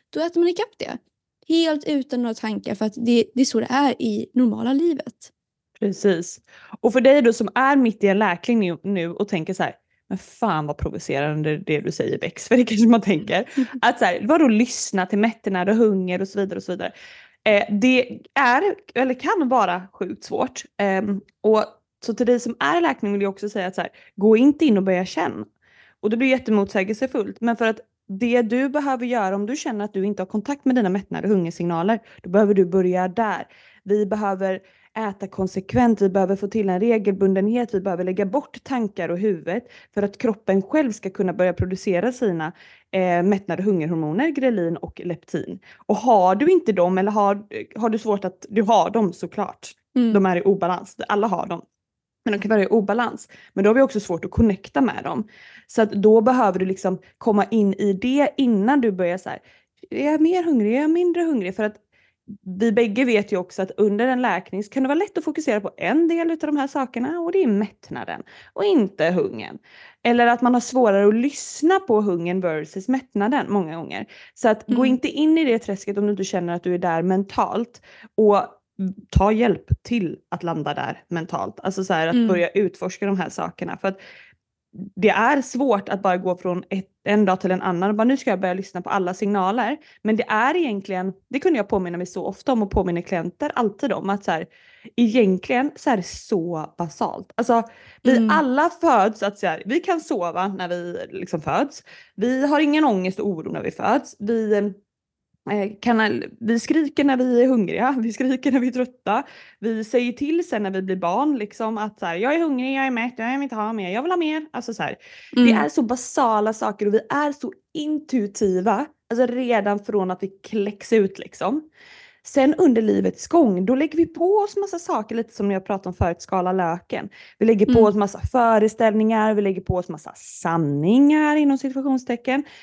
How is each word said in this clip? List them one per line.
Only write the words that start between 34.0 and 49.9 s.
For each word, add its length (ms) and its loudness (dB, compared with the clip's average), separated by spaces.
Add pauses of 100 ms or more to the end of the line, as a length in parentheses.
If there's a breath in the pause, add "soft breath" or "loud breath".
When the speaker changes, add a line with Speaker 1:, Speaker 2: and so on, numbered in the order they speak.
Speaker 2:
behöver 540 -2 (380 soft breath)
äta 300 -6
konsekvent, 720 0
vi 80 6
behöver 260 2
få 120 -6
till 200 -2
en 120 0
regelbundenhet, 920 2
vi 60 -2
behöver 240 -4
lägga 220 -2
bort 380 -4
tankar 440 -4
och 100 -4
huvudet 460 -4 (300 soft breath)
för 80 -2
att 160 -4
kroppen 440 0
själv 300 0
ska 180 -10
kunna 220 -2
börja 200 0
producera 600 -2
sina, 400 -4 (400 soft breath)
eh, 300 2
mättnad- 360 0
och 60 -4
hungerhormoner, 640 0
grelin 460 -2
och 280 -14
leptin. 540 -8 (280 soft breath)
Och 100 0
har 380 4
du 160 0
inte 220 4
dem, 260 2
eller 140 0
har, 300 0 (360)
har 120 -2
du 80 -2
svårt 260 -2
att, 240 -10
du 140 2
har 280 4
dem 220 0
såklart. 580 -10 (260)